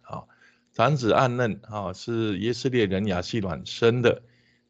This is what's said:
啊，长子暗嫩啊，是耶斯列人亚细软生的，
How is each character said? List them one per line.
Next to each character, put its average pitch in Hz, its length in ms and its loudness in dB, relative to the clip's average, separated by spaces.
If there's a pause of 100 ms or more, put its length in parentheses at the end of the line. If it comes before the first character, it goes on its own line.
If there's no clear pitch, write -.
啊， - 220 -14 (480)
长 131 240 2
子 117 160 2
暗 123 240 4
嫩 117 320 -2
啊， 101 240 -6
是 110 460 -4
耶 110 140 -2
斯 - 160 -4
列 120 180 2
人 95 200 0
亚 92 160 0
细 117 160 -4
软 92 260 -6
生 117 380 2
的， - 200 2 (480)